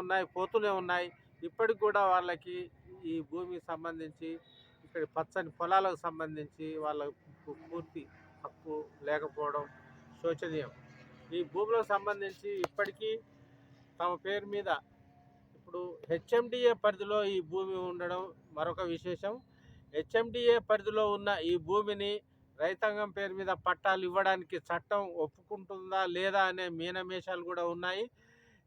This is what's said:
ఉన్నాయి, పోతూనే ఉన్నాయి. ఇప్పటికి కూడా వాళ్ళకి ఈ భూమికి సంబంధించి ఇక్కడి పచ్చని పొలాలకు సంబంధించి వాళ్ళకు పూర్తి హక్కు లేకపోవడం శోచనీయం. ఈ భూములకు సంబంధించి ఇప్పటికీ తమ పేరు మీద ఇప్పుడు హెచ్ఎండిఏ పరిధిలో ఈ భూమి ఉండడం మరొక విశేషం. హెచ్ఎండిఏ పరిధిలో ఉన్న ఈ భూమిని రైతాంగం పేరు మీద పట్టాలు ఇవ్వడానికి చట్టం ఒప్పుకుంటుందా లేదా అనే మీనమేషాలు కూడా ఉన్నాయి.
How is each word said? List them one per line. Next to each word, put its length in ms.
ఉన్నాయి, 240
పోతూనే 360
ఉన్నాయి. 280
ఇప్పటికి 380
కూడా 160
వాళ్ళకి 440
ఈ 20
భూమికి 400
సంబంధించి 600
ఇక్కడి 160
పచ్చని 400
పొలాలకు 460
సంబంధించి 680
వాళ్ళకు 840
పూర్తి 400
హక్కు 360
లేకపోవడం 600
శోచనీయం. 540
ఈ 120
భూములకు 440
సంబంధించి 640
ఇప్పటికీ 500
తమ 200
పేరు 320
మీద 220
ఇప్పుడు 280
హెచ్ఎండిఏ 640
పరిధిలో 520
ఈ 160
భూమి 420
ఉండడం 380
మరొక 300
విశేషం. 520
హెచ్ఎండిఏ 640
పరిధిలో 520
ఉన్న 180
ఈ 140
భూమిని 540
రైతాంగం 520
పేరు 220
మీద 200
పట్టాలు 420
ఇవ్వడానికి 520
చట్టం 460
ఒప్పుకుంటుందా 920
లేదా 400
అనే 240
మీనమేషాలు 760
కూడా 220
ఉన్నాయి. 400